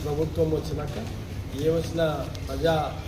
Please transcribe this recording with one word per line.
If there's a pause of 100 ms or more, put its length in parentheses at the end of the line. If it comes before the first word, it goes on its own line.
ప్రభుత్వం
వచ్చినాక (540)
ఏ
వచ్చినా (220)
ప్రజా